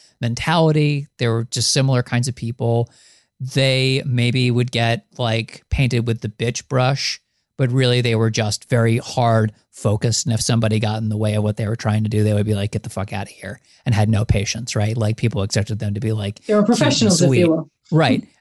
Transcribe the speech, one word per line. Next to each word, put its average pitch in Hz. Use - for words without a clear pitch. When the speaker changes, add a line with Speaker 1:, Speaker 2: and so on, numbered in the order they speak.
Speaker 1:
mentality. 151
They 123
were 117
just -
similar 135
kinds 120
of 127
people. 117
They 131
maybe 123
would 123
get, 117
like, 113
painted 120
with 113
the 117
bitch -
brush, 131
but 131
really 123
they 117
were 113
just 107
very 117
hard 113
focused. 110
And 117
if 110
somebody 113
got 107
in 110
the 107
way 107
of 107
what 104
they 110
were 110
trying 107
to 107
do, 107
they 107
would 104
be 107
like, 101
"Get 107
the -
fuck 95
outta 98
here," -
and 117
had 107
no 107
patience, -
right? 107
Like, 110
people 110
expected 107
them 104
to 104
be, 107
like, 104
Speaker 2:
They 214
were 208
Speaker 1:
cute -
and 240
Speaker 2:
professionals, 220
if -
you -
Speaker 1:
sweet. 165
Speaker 2:
will. 160
Speaker 1:
Right. 151